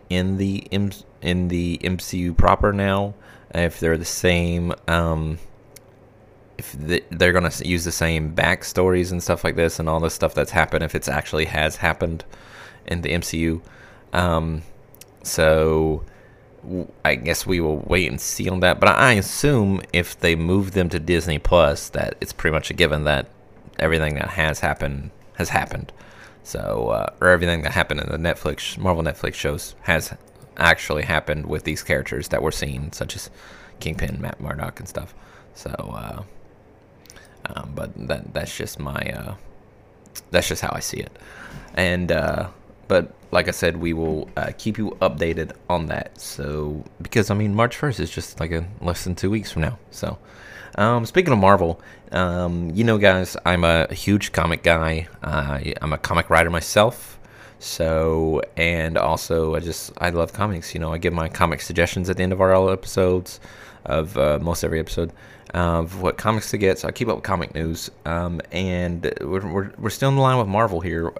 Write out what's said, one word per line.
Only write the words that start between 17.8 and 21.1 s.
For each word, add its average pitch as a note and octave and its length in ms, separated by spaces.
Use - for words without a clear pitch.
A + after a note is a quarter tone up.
and D2 100
see - 300
on F#2 100
that, F2+ 200
but G2 100
I B2 240
assume G2+ 640
if - 260
they E2+ 160
move F#2 360
them F2+ 180
to F2+ 80
Disney D#2+ 400